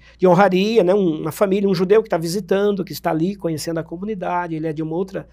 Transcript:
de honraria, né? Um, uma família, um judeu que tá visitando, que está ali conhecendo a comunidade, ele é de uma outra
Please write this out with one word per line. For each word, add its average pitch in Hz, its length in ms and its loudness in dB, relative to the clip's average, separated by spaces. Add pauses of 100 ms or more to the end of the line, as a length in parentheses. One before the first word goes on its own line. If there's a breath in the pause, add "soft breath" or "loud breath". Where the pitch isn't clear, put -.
(180 soft breath)
de 185 100 4
honraria, 190 560 4
né? 175 120 2
Um, 165 260 0
uma 156 100 -6
família, 196 380 0
um 190 60 2
judeu 185 260 4
que 220 80 -4
tá 180 80 0
visitando, 190 640 -2
que - 100 -12
está 165 180 -4
ali 165 240 -2
conhecendo 165 440 -6
a 156 40 -6
comunidade, 175 720 -6
ele 156 100 -6
é 160 80 -4
de 156 80 -8
uma 160 140 -6
outra 190 380 -8